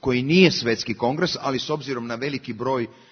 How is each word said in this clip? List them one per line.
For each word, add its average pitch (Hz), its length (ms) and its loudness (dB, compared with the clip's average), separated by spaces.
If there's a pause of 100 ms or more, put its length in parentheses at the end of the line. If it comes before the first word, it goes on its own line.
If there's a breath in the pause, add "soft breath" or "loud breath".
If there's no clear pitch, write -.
koji 127 220 0
nije 165 280 8
svetski 117 440 -2
kongres, 151 460 -2
ali 131 180 -2
s - 120 -6
obzirom 131 360 -6
na 117 80 -6
veliki 131 380 -6
broj 123 340 -2 (260 loud breath)